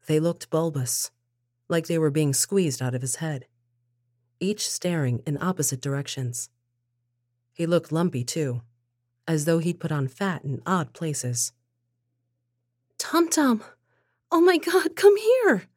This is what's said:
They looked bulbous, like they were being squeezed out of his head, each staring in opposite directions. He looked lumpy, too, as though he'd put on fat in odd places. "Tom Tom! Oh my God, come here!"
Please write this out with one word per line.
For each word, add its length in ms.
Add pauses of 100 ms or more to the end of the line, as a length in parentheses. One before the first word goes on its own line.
They 120
looked 300
bulbous, 600 (560)
like 180
they 140
were 100
being 240
squeezed 480
out 140
of 60
his 160
head, 280 (920)
each 300
staring 580
in 140
opposite 400
directions. 680 (1040)
He 120
looked 260
lumpy, 320
too, 400 (640)
as 180
though 140
he'd 200
put 120
on 160
fat 360
in 220
odd 280
places. 580 (1500)
"Tom 320
Tom! 340 (680)
Oh 100
my 160
God, 380
come 220
here!" 600